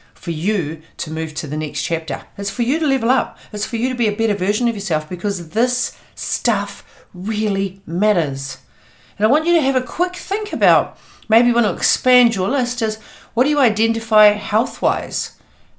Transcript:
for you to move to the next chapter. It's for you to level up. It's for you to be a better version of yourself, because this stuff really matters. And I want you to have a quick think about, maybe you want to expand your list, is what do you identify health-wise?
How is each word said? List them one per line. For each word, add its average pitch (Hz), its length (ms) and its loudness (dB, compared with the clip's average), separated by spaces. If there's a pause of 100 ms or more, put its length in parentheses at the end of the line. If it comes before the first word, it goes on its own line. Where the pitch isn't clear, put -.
(140)
for - 180 -10
you 160 500 -2 (160)
to - 140 -8
move 156 240 -6
to 151 120 -8
the 147 100 -4
next 156 240 -6
chapter. - 400 -4 (160)
It's 202 140 -4
for - 120 -4
you 285 160 0
to 320 80 0
level 240 220 0
up. - 280 0 (140)
It's 208 140 -4
for 226 120 -6
you 240 120 0
to 254 60 -4
be 233 120 0
a 202 80 -2
better 220 200 2
version 214 320 0
of 226 80 0
yourself, 160 340 -2
because 180 400 -4
this - 480 0 (160)
stuff - 720 -2 (300)
really 196 720 -2
matters. 165 720 0 (580)
And 208 80 0
I 220 40 4
want 311 160 2
you 349 100 2
to 311 60 4
have 262 140 2
a 247 60 0
quick 349 340 -4
think 427 380 -4
about, 175 440 2 (320)
maybe 240 180 6
you 240 60 2
want 233 140 2
to 202 60 0
expand 247 640 2
your 190 140 0
list, 247 320 -2
is 214 160 -2 (360)
what 254 120 4
do 302 40 0
you 294 100 0
identify 220 680 4
health-wise? 208 1040 -2 (480)